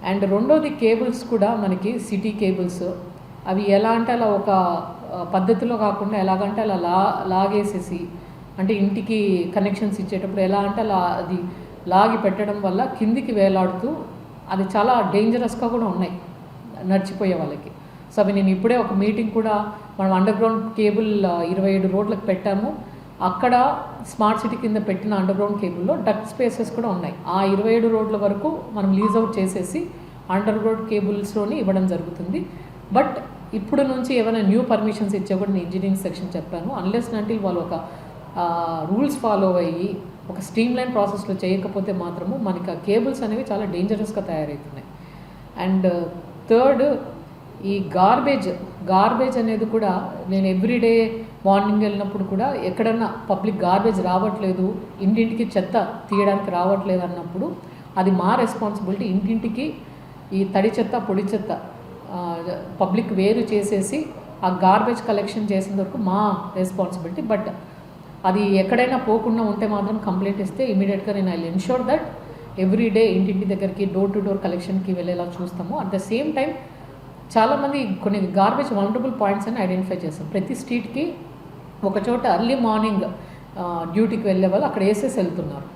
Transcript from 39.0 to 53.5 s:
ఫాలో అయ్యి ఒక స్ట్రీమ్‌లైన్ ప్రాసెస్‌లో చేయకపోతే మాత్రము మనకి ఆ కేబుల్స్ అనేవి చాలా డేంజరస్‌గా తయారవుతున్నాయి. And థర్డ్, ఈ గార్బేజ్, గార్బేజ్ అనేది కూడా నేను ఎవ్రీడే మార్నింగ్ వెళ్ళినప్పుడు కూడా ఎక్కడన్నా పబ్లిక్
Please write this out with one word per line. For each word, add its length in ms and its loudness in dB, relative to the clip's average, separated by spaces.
ఫాలో 380 2
అయ్యి 420 -2
ఒక 100 -8
స్ట్రీమ్‌లైన్ 520 0
ప్రాసెస్‌లో 520 0
చేయకపోతే 480 -2
మాత్రము 440 -4
మనకి 340 -2
ఆ 40 -4
కేబుల్స్ 480 0
అనేవి 300 -2
చాలా 120 -2
డేంజరస్‌గా 560 -2
తయారవుతున్నాయి. 640 -6
And 180 4
థర్డ్, 480 6
ఈ 300 -2
గార్బేజ్, 520 4
గార్బేజ్ 480 4
అనేది 260 0
కూడా 500 0
నేను 180 2
ఎవ్రీడే 800 2
మార్నింగ్ 360 4
వెళ్ళినప్పుడు 420 0
కూడా 300 0
ఎక్కడన్నా 760 0
పబ్లిక్ 320 0